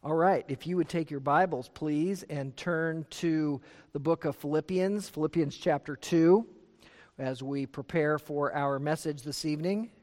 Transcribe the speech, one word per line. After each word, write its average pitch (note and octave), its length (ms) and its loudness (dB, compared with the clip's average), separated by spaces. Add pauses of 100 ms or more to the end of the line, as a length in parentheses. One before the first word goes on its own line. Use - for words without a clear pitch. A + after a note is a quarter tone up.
All D3+ 100 -2
right, E3 340 4
if C#3 200 -6
you F3+ 100 -2
would E3 100 2
take E3 220 -4
your C#3+ 100 -6
Bibles, D#3+ 540 2
please, D3+ 560 -2
and C#3 260 -6
turn D#3+ 540 -2
to D#3 500 0 (340)
the D3+ 60 -4
book D#3 260 0
of C#3+ 100 -2
Philippians, F#3 760 -2
Philippians D3+ 480 0
chapter D3 380 -2
two, E3+ 500 6 (720)
as C3 240 -6
we C#3 240 -4
prepare D3+ 540 0
for C#3+ 340 -2
our C#3 240 0
message D3 460 -4
this C#3+ 200 -8
evening. F3+ 460 -2 (140)